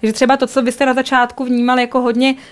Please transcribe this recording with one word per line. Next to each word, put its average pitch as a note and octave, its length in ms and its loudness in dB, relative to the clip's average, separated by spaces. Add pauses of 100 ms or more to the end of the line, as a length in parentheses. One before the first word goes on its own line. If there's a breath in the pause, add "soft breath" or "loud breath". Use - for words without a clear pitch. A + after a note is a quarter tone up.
Takže A3 120 0
třeba C4 240 2
to, C4 100 0
co C4 160 -2
vy B3 100 0
jste C4 140 0
na B3+ 80 2
začátku B3+ 500 0
vnímal B3 340 0
jako B3 220 -2
hodně B3 340 0 (180 loud breath)